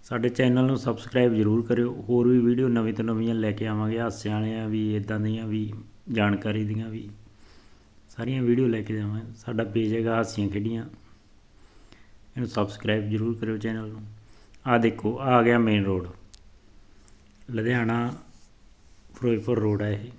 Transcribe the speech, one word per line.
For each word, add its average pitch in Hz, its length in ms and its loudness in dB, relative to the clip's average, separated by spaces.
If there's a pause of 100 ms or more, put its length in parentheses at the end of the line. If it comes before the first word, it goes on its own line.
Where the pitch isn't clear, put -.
ਸਾਡੇ 120 260 0
ਚੈਨਲ 127 340 4
ਨੂੰ 131 140 2
ਸਬਸਕ੍ਰਾਈਬ 123 560 2
ਜ਼ਰੂਰ 110 320 2
ਕਰਿਓ, 120 360 0
ਹੋਰ 120 260 2
ਵੀ 123 120 6
ਵੀਡੀਓ 120 280 4
ਨਵੀਂ 113 260 0
ਤੋਂ 110 120 -4
ਨਵੀਆਂ 113 300 0
ਲੈ 110 160 0
ਕੇ 107 160 -4
ਆਵਾਂਗੇ, 107 320 -2
ਹਾਸਿਆਂ 107 360 -4
ਵਾਲੀਆਂ 110 340 -4
ਵੀ, 107 260 -2
ਇੱਦਾਂ 107 240 -4
ਦੀਆਂ 110 280 -4
ਵੀ, 107 260 -4 (380)
ਜਾਣਕਾਰੀ 104 540 0
ਦੀਆਂ 110 240 -4
ਵੀ, 110 200 -12 (1000)
ਸਾਰੀਆਂ 127 340 -4
ਵੀਡੀਓ 120 240 4
ਲੈ 113 140 0
ਕੇ 107 140 -6
ਜਾਵਾਂਗੇ। 107 380 -6 (120)
ਸਾਡਾ 113 180 -2
ਪੇਜ 110 320 0
ਹੈਗਾ 113 200 0
ਹਾਸੀਆਂ 104 340 0
ਖੇਡੀਆਂ, 113 360 -4 (1500)
ਇਹਨੂੰ 123 120 -4
ਸਬਸਕ੍ਰਾਈਬ 107 600 -2
ਜ਼ਰੂਰ 110 280 -2
ਕਰਿਓ 110 200 -4
ਚੈਨਲ 110 300 -6
ਨੂੰ। 110 140 -14 (680)
ਆਹ 120 120 6
ਦੇਖੋ, 113 400 0
ਆ 127 240 6
ਗਿਆ 120 160 6
ਮੇਨ 107 260 4
ਰੋਡ, 92 220 -2 (1400)
ਲੁਧਿਆਣਾ 120 680 0 (1000)
ਫਿਰੋਜ਼ਪੁਰ 117 440 0
ਰੋਡ 104 220 2
ਆ 107 80 -2
ਇਹ। 107 300 -6